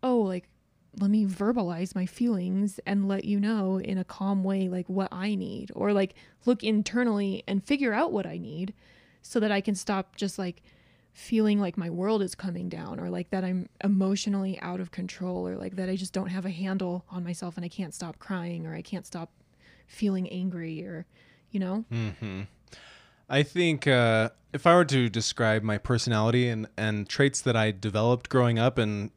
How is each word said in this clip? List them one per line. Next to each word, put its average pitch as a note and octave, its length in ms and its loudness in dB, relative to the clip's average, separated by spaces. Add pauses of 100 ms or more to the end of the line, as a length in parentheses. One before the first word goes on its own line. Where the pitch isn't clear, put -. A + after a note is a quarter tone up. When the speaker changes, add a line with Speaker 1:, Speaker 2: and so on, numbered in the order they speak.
Speaker 1:
"Oh, B3 180 2
like, F#3 280 -2 (520)
let G3 100 4
me G#3+ 140 6
verbalize F#3+ 680 0
my F#3 120 0
feelings F#3+ 800 0
and G3 220 2
let G3 160 0
you G3+ 160 0
know G3+ 380 2
in F#3+ 200 -2
a F#3 60 -2
calm G3 400 0
way, F#3+ 240 0
like, F3+ 200 -4
what F#3+ 220 -2
I G3+ 240 -2
need," F#3+ 400 -6
or, G#3 180 0
like, G3 220 0 (300)
look A#3+ 180 2
internally G#3+ 880 0
and G3 160 0
figure C#4 300 0
out - 180 0
what F#3+ 140 -2
I E3 100 -8
need F3 380 -8 (480)
so - 180 0
that G#3 100 2
I G3 120 2
can G3+ 120 0
stop F#3+ 420 -4
just, G3 220 -4
like, F3+ 240 -6 (500)
feeling G#3+ 480 2
like F3+ 160 -2
my E3+ 120 -4
world G3 340 0
is F#3 120 -4
coming F3+ 340 -6
down, E3+ 320 -8
or, F3 80 -6
like, F3+ 220 -6
that F#3+ 140 -2
I'm F#3 240 -4 (140)
emotionally G3 800 0
out F3+ 200 -6
of F3+ 100 -8
control, F3+ 580 -6
or, F#3 80 -6
like, F#3+ 200 -8
that F#3 120 -4
I F#3 80 -2
just F#3 160 -6
don't F#3 160 -2
have F#3 160 -4
a F#3+ 60 -4
handle F#3 580 -4
on F3+ 160 -8
myself F3 320 -8
and F3 80 -6
I F3 40 -6
can't E3+ 260 -8
stop E3 240 -10
crying, F3 480 -6
or D#3+ 80 -10
I E3+ 80 -10
can't - 240 -8
stop E3 240 -10 (560)
feeling F#3+ 420 0
angry, E3+ 540 -6
or, F3 240 -10 (440)
you G#3 100 -2
know? F#3+ 320 -2
Speaker 2:
Mm-hmm. G#2+ 500 -6 (840)
I C#3 140 4
think, D#3 440 2
uh, A2+ 440 6 (220)
if C#3+ 140 0
I E3+ 80 10
were F3 120 8
to C3 220 4
describe A2 540 2
my G#2+ 160 0
personality A#2 680 2
and, A2 180 -4 (100)
and G#2+ 320 -2
traits - 340 2
that A#2+ 140 2
I A2 140 4
developed G#2+ 580 0
growing A#2+ 300 4
up A#2+ 200 4
and G#2+ 380 0